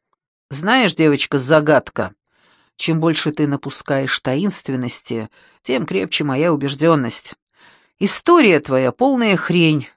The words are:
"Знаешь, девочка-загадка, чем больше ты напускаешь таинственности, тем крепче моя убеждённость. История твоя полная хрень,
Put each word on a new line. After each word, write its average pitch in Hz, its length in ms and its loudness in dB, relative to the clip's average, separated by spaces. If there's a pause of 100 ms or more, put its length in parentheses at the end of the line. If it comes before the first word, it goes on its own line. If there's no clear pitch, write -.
(500)
"Знаешь, 190 440 0
девочка-загадка, 147 1200 0 (640)
чем 160 240 -2
больше 156 320 0
ты 151 140 -2
напускаешь 139 720 -4
таинственности, 127 1080 -6 (320)
тем 240 240 -4
крепче 180 380 -4
моя 147 280 0
убеждённость. 139 800 -2 (640)
История 208 640 4
твоя 131 320 0
полная 240 460 0
хрень, 160 580 0